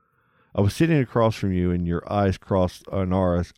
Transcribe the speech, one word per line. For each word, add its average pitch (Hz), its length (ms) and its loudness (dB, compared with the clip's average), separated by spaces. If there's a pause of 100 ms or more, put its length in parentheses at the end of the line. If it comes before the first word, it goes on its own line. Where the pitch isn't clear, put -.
(560)
I 98 60 0
was 98 140 0
sitting 165 220 2
across 113 380 2
from 98 160 -4
you, 90 180 0
and 87 180 -2
your 85 140 -2 (100)
eyes 101 280 0
crossed, 92 520 -2
uh, - 100 -4
and 92 120 -2
our, 90 300 2 (140)